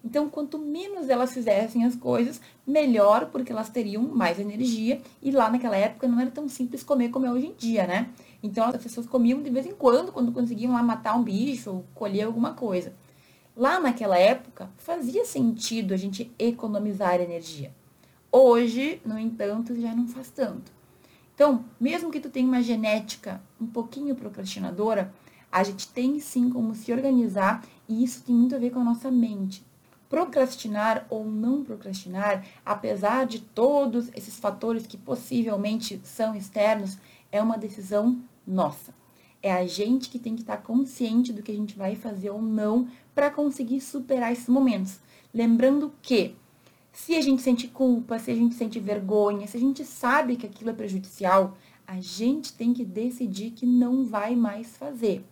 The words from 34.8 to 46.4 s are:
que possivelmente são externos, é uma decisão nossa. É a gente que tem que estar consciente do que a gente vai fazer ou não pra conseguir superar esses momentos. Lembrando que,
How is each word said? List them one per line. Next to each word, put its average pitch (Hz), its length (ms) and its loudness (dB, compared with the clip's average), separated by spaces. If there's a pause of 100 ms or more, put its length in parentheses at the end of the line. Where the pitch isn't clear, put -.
que - 100 -18
possivelmente 220 1080 -2
são 220 320 -4
externos, 202 640 0 (340)
é 208 100 0
uma 226 140 2
decisão 208 640 -2 (260)
nossa. 180 480 -2 (480)
É 196 100 0
a 180 140 0
gente 214 420 -2
que 247 100 -10
tem 226 180 -8
que 233 60 -10
estar 208 160 -8
consciente 240 720 0
do 208 100 -8
que - 80 -12
a 208 60 -6
gente 208 200 -6
vai 196 200 -4
fazer 202 340 -8
ou 208 100 -8
não 220 460 0 (280)
pra 285 160 2
conseguir 277 500 -2
superar 247 500 -2
esses 240 180 -4
momentos. 240 520 2 (320)
Lembrando 240 680 4
que, - 360 0 (560)